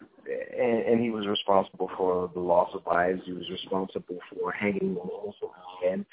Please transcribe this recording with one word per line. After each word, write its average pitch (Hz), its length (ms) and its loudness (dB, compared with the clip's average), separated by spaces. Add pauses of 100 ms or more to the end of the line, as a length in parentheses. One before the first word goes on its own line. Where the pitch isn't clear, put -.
(260)
and, 113 600 0
and 117 140 6
he 120 100 0
was 107 160 -2
responsible 95 680 2
for 90 360 2
the 90 80 -6
loss 87 340 4
of 95 120 -8
lives. 90 380 2
He 90 80 -8
was 87 180 -10
responsible 92 680 -6 (140)
for 90 200 -4
hanging 95 440 0
an 87 140 -6 (140)
innocent 104 260 -8 (340)
man, 101 280 0